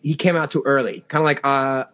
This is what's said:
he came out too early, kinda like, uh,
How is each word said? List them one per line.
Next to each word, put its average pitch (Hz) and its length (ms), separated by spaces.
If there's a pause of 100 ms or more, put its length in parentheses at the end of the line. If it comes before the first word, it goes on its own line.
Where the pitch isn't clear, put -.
he 151 120
came 175 200
out 160 160
too 147 140
early, 131 440
kinda 156 160
like, 143 200
uh, 135 500